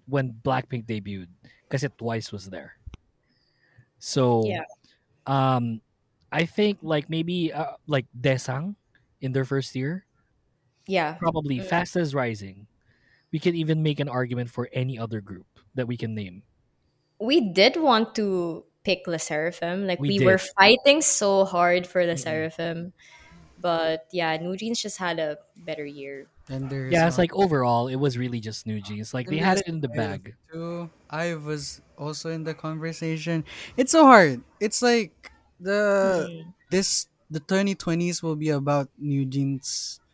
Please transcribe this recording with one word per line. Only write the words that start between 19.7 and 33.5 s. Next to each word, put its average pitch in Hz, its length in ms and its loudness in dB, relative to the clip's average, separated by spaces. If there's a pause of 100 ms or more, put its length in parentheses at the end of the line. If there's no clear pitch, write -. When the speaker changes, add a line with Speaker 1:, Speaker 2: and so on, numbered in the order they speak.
Speaker 2:
Like, 175 120 -2
Speaker 1:
We 147 200 0
Speaker 2:
we 127 60 4
were 113 120 6
Speaker 1:
did. - 180 -4
Speaker 2:
fighting 254 460 8
so 196 420 4
hard 180 440 2
for 180 180 0
Le 170 80 0
Speaker 1:
Mm-mm. - 100 -6
Speaker 2:
Sserafim. 165 680 -6 (680)
But, 165 540 0
yeah, 160 240 0
New 175 180 -4
Jeans 226 240 -4
just - 180 -8
had 170 220 -4
a 151 200 -4 (180)
better 156 260 -10
year. 139 440 -12 (200)
Speaker 3:
And 135 220 -8
there's, 135 240 -4
Speaker 1:
Yeah, 165 140 6
it's 165 100 0
Speaker 3:
uh, 180 60 4
Speaker 1:
like, 165 100 -2
overall, 131 560 4
it 131 80 -4
was 135 200 2
really 123 220 -4
just 110 280 -10
New 107 120 -4
Jeans. 104 340 -10
Like, 127 140 -4
Speaker 3:
and 151 80 -2
Speaker 1:
they 160 60 0
had 190 160 4
Speaker 3:
there's 185 100 -2
Speaker 1:
it 165 60 -6
in 160 80 -6
the 135 100 -2
Speaker 3:
Ive 151 60 -8
Speaker 1:
bag. 147 380 -6 (180)
Speaker 3:
too. 170 360 -8 (200)
Ive 160 340 -4
was 147 380 -8 (160)
also 147 320 -8
in 160 160 -6
the 160 80 -6
conversation. 160 880 -4 (320)